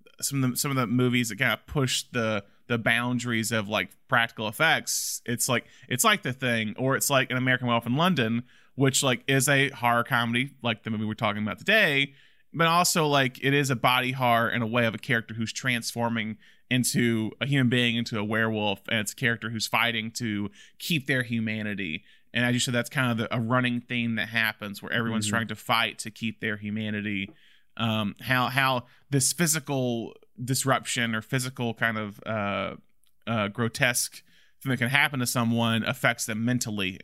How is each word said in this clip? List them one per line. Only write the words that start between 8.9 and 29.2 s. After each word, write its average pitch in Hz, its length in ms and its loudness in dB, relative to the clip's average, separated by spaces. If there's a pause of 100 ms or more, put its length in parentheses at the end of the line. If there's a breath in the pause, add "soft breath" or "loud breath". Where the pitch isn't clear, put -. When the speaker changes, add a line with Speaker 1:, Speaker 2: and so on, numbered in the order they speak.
Speaker 1:
like, 127 240 2
is 135 220 2
a 139 220 4
horror 117 340 2
comedy, 120 460 0 (120)
like 113 200 -2
the 110 80 -6
movie 110 140 -2
we're 107 100 -2
talking 104 280 0
about 101 160 -4
today, 151 560 2 (380 soft breath)
but 165 140 2
also, 170 400 4
like, 139 360 2
it 139 120 2
is 143 160 2
a 131 60 0
body 127 360 2
horror 120 380 4
in 120 100 0
a 113 60 0
way 117 200 2
of 107 80 0
a - 40 -6
character 113 360 -2
who's 113 180 -4
transforming 117 840 -4 (340 soft breath)
into 120 600 2 (100)
a 123 60 -2
human 135 240 4
being, 120 260 2
into 117 220 -4
a 104 60 -2
werewolf, 107 640 0
and 110 120 0
it's 101 120 -6
a - 40 -16
character 117 340 -2
who's 113 160 -4
fighting 113 460 0
to 104 380 -4 (280 loud breath)
keep 151 280 -2
their 131 160 0
humanity. 107 840 -4 (300 soft breath)
And 120 100 0
as 123 80 2
you 123 80 2
said, 127 140 0
that's 120 160 -2
kind 127 220 0
of 113 40 -2
the, 113 180 -2
a 117 60 0
running 120 400 0
theme 117 360 -4
that 104 120 -4
happens 107 540 -4
where - 100 -8
everyone's 113 340 0
Speaker 2:
Mm-hmm. 107 100 0
Speaker 1:
trying 113 120 -2
to 107 80 -8
fight 113 440 0
to 110 100 -10
keep 110 300 -8
their 107 160 -2
humanity. 104 720 -4 (480 soft breath)
Um, 110 420 0
how, 127 280 0
how 131 360 0 (240 soft breath)
this 139 240 2